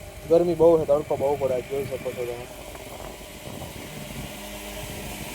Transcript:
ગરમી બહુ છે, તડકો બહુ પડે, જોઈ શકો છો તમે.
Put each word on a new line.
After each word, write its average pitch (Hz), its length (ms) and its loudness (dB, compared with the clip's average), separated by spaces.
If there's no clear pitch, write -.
ગરમી 170 240 8
બહુ 160 240 8
છે, 156 60 4
તડકો 147 320 4
બહુ 139 200 2
પડે, 127 240 2
જોઈ 139 240 -2
શકો 127 260 -4
છો 123 140 -4
તમે. 120 220 -6